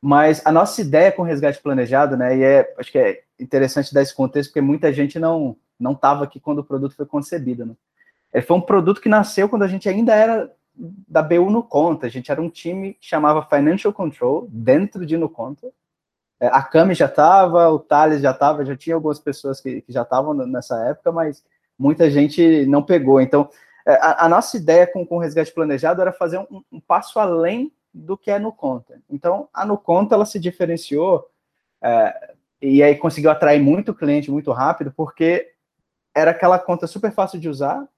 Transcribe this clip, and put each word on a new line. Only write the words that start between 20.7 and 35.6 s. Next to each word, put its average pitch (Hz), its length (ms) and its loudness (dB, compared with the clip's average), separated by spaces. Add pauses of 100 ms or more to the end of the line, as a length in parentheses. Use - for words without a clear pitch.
época, 139 260 -4
mas 165 320 -6 (360)
muita 147 320 2
gente 147 560 2
não 143 160 2
pegou. 139 400 4
Então, 143 260 0 (360)
é, 143 100 4
a, 160 320 2
a - 20 4
nossa 185 280 2
ideia 175 300 4
com, 175 180 -8
com 170 120 -8
o - 20 -2
resgate 160 320 -4
planejado 156 500 -2
era 185 120 0
fazer 180 260 -6
um, 196 320 -14
um - 80 -20
passo - 400 -2
além 202 540 -2 (200)
do 156 240 -12
que - 140 -8
é 202 80 -2
No 214 140 -8
Conta. 131 480 -10 (100)
Então, 175 420 -4
a 190 140 -8
No 208 100 -2
Conta, 202 380 0
ela 208 120 2
se 208 120 -10
diferenciou, 170 880 -4 (540)
é, 117 520 -2 (280)
e 139 220 4
aí 147 100 6
conseguiu 156 380 0
atrair 147 280 2
muito 165 320 0
cliente 143 380 -4
muito 143 220 -6
rápido, 139 440 -4
porque 165 540 -4 (640)